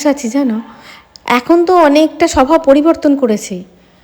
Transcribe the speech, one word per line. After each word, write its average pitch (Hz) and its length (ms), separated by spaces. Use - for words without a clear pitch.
আছি, 269 180
জানো। 247 280
এখন 330 260
তো 359 80
অনেকটা 302 400
স্বভাব 302 320
পরিবর্তন 302 420
করেছি, 208 340